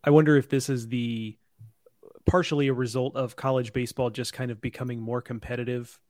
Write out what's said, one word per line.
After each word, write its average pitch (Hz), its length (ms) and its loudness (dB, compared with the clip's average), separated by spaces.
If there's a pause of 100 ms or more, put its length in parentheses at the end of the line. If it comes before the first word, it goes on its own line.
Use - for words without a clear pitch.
I 147 60 4
wonder 151 260 8
if 131 120 2
this 135 200 0
is 123 180 -4
the, 117 500 -6 (880)
partially 151 420 2
a 135 40 2
result 127 440 -2
of 131 180 -4
college 127 380 -2
baseball 123 380 -2
just 120 220 -8
kind 127 200 -6
of 110 80 -12
becoming 123 400 -8
more 117 200 -4
competitive 123 800 -8 (120)